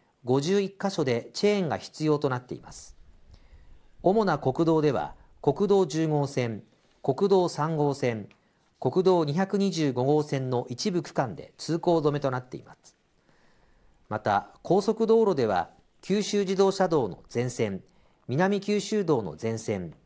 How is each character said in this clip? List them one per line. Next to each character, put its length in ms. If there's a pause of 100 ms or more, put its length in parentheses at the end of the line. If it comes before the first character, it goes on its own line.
(240)
五 160
十 220
一 180
箇 120
所 120
で 300
チ 140
ェ 120
ー 60
ン 40
が 80
必 280
要 140
と 100
な 80
っ 60
て 120
い 60
ま 100
す。 240 (1040)
主 220
な 140
国 280
道 160
で 120
は、 200 (280)
国 260
道 180
十 220
号 180
線、 380 (400)
国 240
道 220
三 260
号 180
線、 360 (500)
国 240
道 220
二 80
百 240
二 140
十 200
五 140
号 180
線 260
の 200
一 220
部 120
区 100
間 220
で 220
通 220
行 180
止 140
め 100
と 100
な 60
っ 80
て 100
い 80
ま 180
す。 140 (1120)
ま 120
た、 320 (120)
高 180
速 240
道 140
路 160
で 120
は、 220 (320)
九 220
州 160
自 160
動 160
車 160
道 220
の 180
全 220
線、 340 (460)
南 320
九 180
州 240
道 180
の 140
全 240
線、 340 (120)